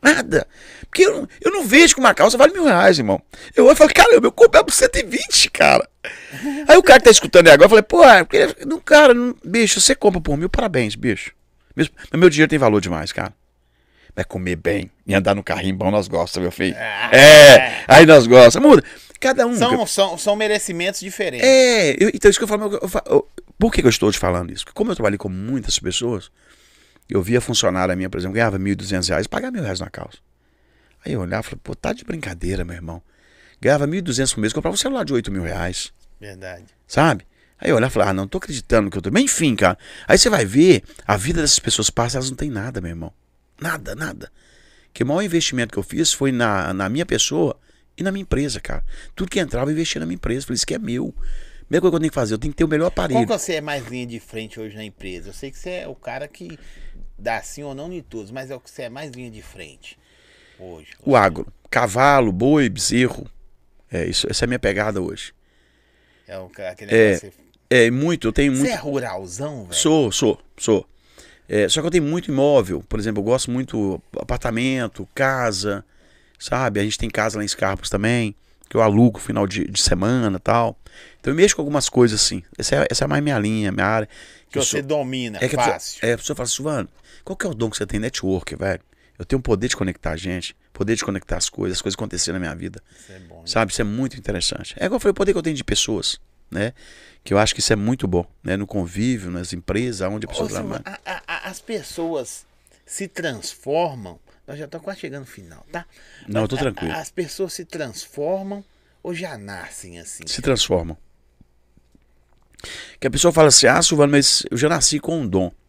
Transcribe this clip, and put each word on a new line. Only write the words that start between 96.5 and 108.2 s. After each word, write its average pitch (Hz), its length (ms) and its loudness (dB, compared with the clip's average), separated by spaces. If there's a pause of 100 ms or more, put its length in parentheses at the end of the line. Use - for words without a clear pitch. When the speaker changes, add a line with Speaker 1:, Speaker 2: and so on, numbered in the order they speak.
Speaker 1:
né? 107 220 -6 (520)
Que - 100 -6
eu 98 40 4
acho 107 160 0
que - 60 -10
isso - 120 0
é 110 40 0
muito 107 320 -4
bom, 87 160 -2 (200)
né? 92 120 -4
No 101 100 -8
convívio, 98 640 -6
nas 87 220 -10
empresas, 95 580 -6
onde 107 140 -10
a - 40 -14
pessoa - 180 -8
Speaker 2:
Ô, - 20 -8
Silvano, - 340 -10
Speaker 1:
trabalha. - 220 -18
Speaker 2:
a, - 80 -12
a, 180 140 -14
a, 165 240 -12
as 190 100 -18
pessoas 165 840 -10 (400)
se - 220 -12
transformam. 135 1080 -8 (280)
Nós 143 120 -16
já 151 60 -14
estamos 160 200 -18
quase 196 160 -14
chegando 143 220 -14
no 127 40 -20
final, 87 440 -20
tá? 170 140 -12 (420)
Speaker 1:
Não, 104 160 -4
eu 107 60 -4
tô 131 80 -6
Speaker 2:
Mas 143 100 -4
a, 127 40 -2
Speaker 1:
tranquilo. 87 240 -10
Speaker 2:
a, 160 60 -8
as - 100 -16
pessoas 175 420 -10
se 180 140 -14
transformam 180 1000 -10 (380)